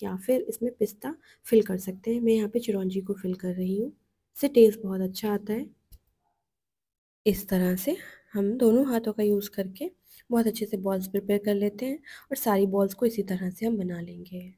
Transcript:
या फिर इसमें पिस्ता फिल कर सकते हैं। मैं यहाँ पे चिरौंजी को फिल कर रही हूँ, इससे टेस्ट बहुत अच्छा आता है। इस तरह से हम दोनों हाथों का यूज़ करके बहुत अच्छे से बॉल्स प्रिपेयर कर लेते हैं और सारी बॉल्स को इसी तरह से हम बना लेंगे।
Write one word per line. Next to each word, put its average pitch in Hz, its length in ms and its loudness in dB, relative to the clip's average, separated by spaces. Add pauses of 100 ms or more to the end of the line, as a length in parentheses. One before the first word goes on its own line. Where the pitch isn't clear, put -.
या 196 140 -6
फिर 254 260 0
इसमें 233 320 -4
पिस्ता 247 400 -4 (320)
फिल 220 160 6
कर 190 160 -4
सकते 190 360 -6
हैं। 240 60 -2
मैं 226 120 4
यहाँ 214 160 2
पे 233 120 -2
चिरौंजी 190 400 -2
को 196 140 -4
फिल 190 200 -6
कर 185 200 -4
रही 185 220 -2
हूँ, 226 120 -2
इससे - 640 -6
टेस्ट 226 320 8
बहुत 190 180 -4
अच्छा 190 340 -4
आता 202 180 -4
है। 254 140 -4 (1600)
इस 196 220 0
तरह 185 280 2
से 294 200 -2 (360)
हम 202 240 0
दोनों 247 300 6
हाथों 226 260 0
का 214 100 -4
यूज़ 208 280 0
करके 196 400 -8 (400)
बहुत 233 160 4
अच्छे 214 200 -2
से 214 120 -4
बॉल्स 190 300 -2
प्रिपेयर 202 360 0
कर 208 100 2
लेते 208 320 -2
हैं 277 120 -4
और - 400 -12
सारी 202 300 2
बॉल्स 196 260 2
को 247 120 2
इसी 226 180 0
तरह 185 260 -4
से 220 160 -6
हम 226 120 0
बना 175 220 -4
लेंगे। 175 580 -14